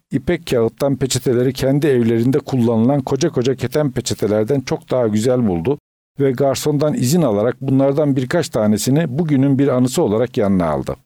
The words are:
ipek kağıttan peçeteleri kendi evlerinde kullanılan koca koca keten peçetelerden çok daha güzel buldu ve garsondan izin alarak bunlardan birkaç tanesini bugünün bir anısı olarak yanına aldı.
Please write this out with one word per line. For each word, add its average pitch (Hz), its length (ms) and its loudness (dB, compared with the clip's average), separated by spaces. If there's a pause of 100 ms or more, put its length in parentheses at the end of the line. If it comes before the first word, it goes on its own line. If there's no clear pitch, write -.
(120)
ipek 165 360 -4
kağıttan 131 480 0
peçeteleri 131 580 0
kendi 139 340 0
evlerinde 120 520 2
kullanılan 120 640 0
koca 139 280 -2
koca 127 260 -2
keten 131 360 -2
peçetelerden 110 720 -2
çok - 300 -6
daha 127 160 2
güzel 113 400 0
buldu 92 320 -2 (400)
ve 139 120 2
garsondan 143 640 0
izin 131 280 0
alarak 113 400 0
bunlardan 139 540 2
birkaç 139 340 -2
tanesini 127 720 0
bugünün 139 400 2
bir 139 80 2
anısı 127 360 0
olarak 113 340 0
yanına 98 320 2
aldı. 67 260 -4 (100)